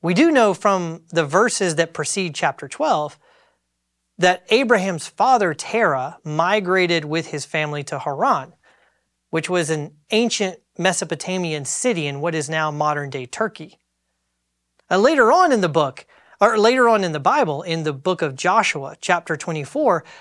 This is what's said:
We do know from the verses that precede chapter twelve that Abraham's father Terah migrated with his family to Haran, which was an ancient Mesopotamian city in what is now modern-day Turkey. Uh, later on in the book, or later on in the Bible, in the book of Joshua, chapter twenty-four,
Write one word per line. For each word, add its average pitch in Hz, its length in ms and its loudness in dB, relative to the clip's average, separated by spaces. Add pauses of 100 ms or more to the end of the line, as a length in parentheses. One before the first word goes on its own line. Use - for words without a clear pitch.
We 170 120 -2
do 302 180 4
know 226 220 4
from 175 540 -2
the 165 160 0
verses 180 520 0
that 165 180 0
precede 165 420 -4
chapter 143 320 -4
twelve 160 500 -2 (1000)
that 180 320 2
Abraham's 214 580 2
father 208 460 2
Terah 151 720 -2
migrated 175 800 0
with 156 220 -6
his 147 180 -10
family 151 400 -6
to 143 140 -8
Haran, 151 540 -4 (760)
which 160 200 -4
was 175 200 0
an 151 260 -4 (160)
ancient 214 480 -2 (180)
Mesopotamian 170 880 -4
city 170 440 -2
in 139 120 -6
what 160 160 -4
is 147 140 -4
now 156 220 -2
modern-day 147 560 -4
Turkey. 202 520 -8 (1080)
Uh, 180 80 2
later 247 340 4
on 349 200 6
in 226 100 2
the 180 80 0
book, 143 360 -2 (360)
or 220 160 4
later 233 320 4
on 214 140 4
in 175 80 -2
the 151 80 -4
Bible, 170 420 0
in 165 220 -4
the 151 100 -2
book 175 280 -4
of 139 140 -4
Joshua, 175 640 -2
chapter 175 380 -2
twenty-four, 165 680 -2 (180)